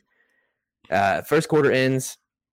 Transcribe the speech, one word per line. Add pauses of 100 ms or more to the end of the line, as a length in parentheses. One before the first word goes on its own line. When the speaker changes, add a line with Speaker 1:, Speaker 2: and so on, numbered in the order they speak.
Speaker 1:
<laughs>
Speaker 2:
uh,
first
quarter
ends (360)